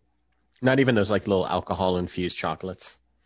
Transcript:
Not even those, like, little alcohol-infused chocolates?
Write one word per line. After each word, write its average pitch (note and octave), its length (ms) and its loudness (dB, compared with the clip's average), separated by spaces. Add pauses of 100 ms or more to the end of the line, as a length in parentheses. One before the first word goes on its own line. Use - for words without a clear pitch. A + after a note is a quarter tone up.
(600)
Not C3 180 4
even B2+ 160 4
those, G#2 160 2
like, G2 160 0
little F#2+ 200 2
alcohol-infused F2+ 880 -2
chocolates? F2 600 -8 (280)